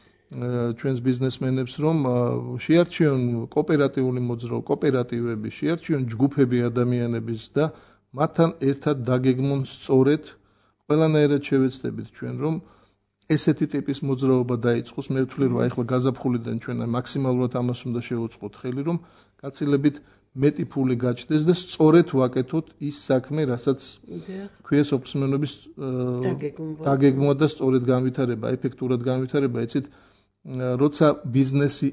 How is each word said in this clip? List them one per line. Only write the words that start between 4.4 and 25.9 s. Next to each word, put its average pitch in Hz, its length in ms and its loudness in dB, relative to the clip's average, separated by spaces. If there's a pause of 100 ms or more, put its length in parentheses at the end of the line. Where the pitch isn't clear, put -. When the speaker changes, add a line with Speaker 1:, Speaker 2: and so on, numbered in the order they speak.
Speaker 1:
კოოპერატივები, 120 840 -2
შეარჩიონ 156 540 -4
ჯგუფები 123 580 2
ადამიანების 120 840 -2
და 147 180 0 (480)
მათთან 160 440 2
ერთად 139 440 0
დაგეგმონ 131 600 0
სწორედ, 139 600 2 (640)
ყველანაირად 151 520 4
შევეცდებით 123 680 -2
ჩვენ, 123 280 -10
რომ 156 180 -2 (760)
ესეთი 151 380 2
ტიპის 139 340 -4
მოძრაობა 127 560 2
დაიწყოს. 120 520 -2
მე 131 120 0
ვთვლი, 131 240 -2
რომ 123 120 0
აი, 120 120 2
ახლა 123 160 -2
გაზაფხულიდან 123 720 -2
ჩვენ 120 260 -8
მაქსიმალურად 123 680 -2
ამას 123 300 -2
უნდა 120 180 -4
შევუწყოთ 113 520 -8
ხელი, 127 280 -8
რომ 165 160 -2 (460)
გაცილებით 143 520 0 (400)
მეტი 135 300 2
ფული 131 320 0
გაჩნდეს 127 480 0
და 175 80 6
სწორედ 165 560 6
ვაკეთოთ 127 560 0 (120)
ის 143 200 -8
საქმე, 143 480 0
რასაც 131 340 0 (220)
Speaker 2:
დიახ. 190 480 -12 (100)
Speaker 1:
ქვია 147 260 2
სოფლის 131 280 -4
მეურნეობის, 139 400 -2 (200)
ა, 139 160 -8 (300)